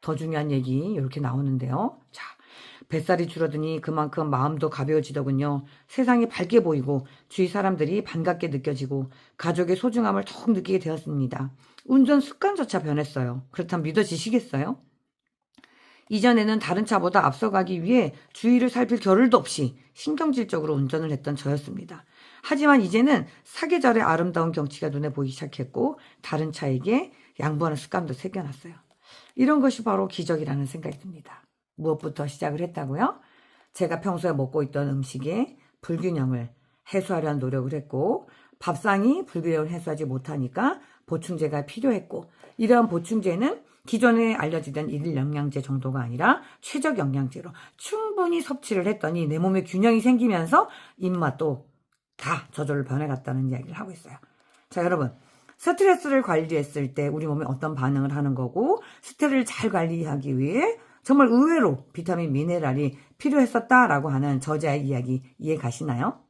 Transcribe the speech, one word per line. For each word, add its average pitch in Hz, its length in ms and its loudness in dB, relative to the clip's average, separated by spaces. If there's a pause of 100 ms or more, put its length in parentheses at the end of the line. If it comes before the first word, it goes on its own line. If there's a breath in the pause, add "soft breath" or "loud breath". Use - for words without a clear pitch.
더 156 160 -6
중요한 151 340 -4
얘기 135 440 -2
이렇게 139 260 -4
나오는데요. 131 760 -2 (120)
자, - 140 -16 (640 loud breath)
뱃살이 165 400 0
줄어드니 156 540 -2
그만큼 151 480 -2
마음도 147 400 0
가벼워지더군요. 139 960 -2 (220 loud breath)
세상이 240 420 2
밝게 190 320 2
보이고 143 460 0 (220 loud breath)
주위 185 180 0
사람들이 190 580 0
반갑게 170 440 -2
느껴지고 135 600 -4 (260 soft breath)
가족의 170 400 0
소중함을 208 500 0
더욱 - 240 -4
느끼게 185 280 2
되었습니다. 147 760 -4 (320 soft breath)
운전 269 360 6
습관조차 277 640 -2
변했어요. 143 680 -2
그렇다면 170 340 -4
믿어지시겠어요? 180 920 -2 (1300 soft breath)
이전에는 220 500 4
다른 196 260 0
차보다 180 400 2
앞서가기 185 600 0
위해 208 280 4 (200 loud breath)
주위를 247 360 4
살필 240 300 0
겨를도 214 380 6
없이 - 420 0 (160 soft breath)
신경질적으로 254 800 -2
운전을 151 380 -2
했던 143 240 -4
저였습니다. 151 680 -6 (380 soft breath)
하지만 285 380 6
이제는 220 460 4 (180 loud breath)
사계절의 269 580 2
아름다운 165 480 2
경치가 151 380 -4
눈에 143 240 -4
보이기 139 200 -4
시작했고 147 680 -6 (200 loud breath)
다른 156 300 -4
차에게 160 640 -2 (260 soft breath)
양보하는 151 380 -2
습관도 151 380 -4
생겨났어요. 170 600 -10 (640 soft breath)
이런 277 240 4
것이 247 240 2
바로 196 240 0
기적이라는 151 580 -2
생각이 147 320 -10
듭니다. - 460 -18 (320)
무엇부터 156 500 -4
시작을 147 340 -4
했다고요? 170 600 -4 (520 soft breath)
제가 165 280 -2
평소에 175 320 -2
먹고 139 320 -2
있던 143 240 -2
음식의 139 680 -4 (240 soft breath)
불균형을 139 720 -2 (420)
해소하려는 165 460 -2
노력을 131 340 -4
했고 156 560 -2 (300 soft breath)
밥상이 202 680 0
불균형을 160 440 -2
해소하지 160 340 -6
못하니까 143 760 -2 (260 loud breath)
보충제가 156 600 -4
필요했고 - 640 -4 (260 soft breath)
이러한 233 320 4
보충제는 190 720 -2 (240 soft breath)
기존에 226 480 4
알려지던 151 560 -4
일일 151 260 -4
영양제 143 460 -2
정도가 131 400 -4
아니라 131 400 0 (180 loud breath)
최적 285 380 -2
영양제로 139 520 -4 (280 loud breath)
충분히 403 640 -2
섭취를 202 440 -4
했더니 170 400 -2
내 156 120 -2
몸에 190 260 2
균형이 226 360 2
생기면서 226 680 4 (300 loud breath)
입맛도 160 680 -2 (520)
다 147 320 -4
저절로 143 340 -4
변해갔다는 131 640 -4
이야기를 127 240 -6
하고 190 180 -12
있어요. - 260 -20 (520 soft breath)
자, 175 160 -4
여러분, 160 260 2 (460 soft breath)
스트레스를 349 640 4
관리했을 156 720 -2
때 143 160 -2
우리 151 180 -4
몸이 151 220 -2
어떤 156 260 -4
반응을 139 400 0
하는 143 200 0
거고 190 480 0 (180 loud breath)
스트레스를 269 460 0
잘 - 240 -4
관리하기 156 680 -2
위해 254 400 0 (240 loud breath)
정말 269 260 6
의외로 247 640 4
비타민 170 380 -2
미네랄이 143 640 0 (180 loud breath)
필요했었다라고 240 920 4
하는 139 300 0
저자의 147 460 -2
이야기 127 360 -2 (160 soft breath)
이해 156 180 -2
가시나요? 135 720 -4